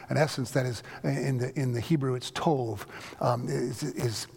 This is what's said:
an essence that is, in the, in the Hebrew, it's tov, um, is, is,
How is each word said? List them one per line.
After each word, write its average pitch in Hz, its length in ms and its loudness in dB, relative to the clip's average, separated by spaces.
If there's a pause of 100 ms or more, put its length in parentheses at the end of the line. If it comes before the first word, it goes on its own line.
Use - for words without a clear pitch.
an 131 80 0
essence 139 340 2
that 131 160 2
is, 120 160 -4 (220)
in 139 340 0
the, 123 180 -2
in 131 140 2
the 120 80 0
Hebrew, 131 380 2
it's - 160 -6
tov, 120 480 2 (400)
um, 123 280 4
is, 123 360 -2
is, 123 420 -2 (100)